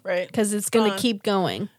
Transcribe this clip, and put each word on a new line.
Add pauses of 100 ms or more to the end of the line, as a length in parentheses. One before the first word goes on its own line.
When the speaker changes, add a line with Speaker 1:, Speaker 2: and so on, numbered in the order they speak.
Speaker 1:
Right.
Speaker 2:
'Cause
it's
Speaker 1:
It's
Speaker 2:
gonna
Speaker 1:
gone.
Speaker 2:
keep
going. (160)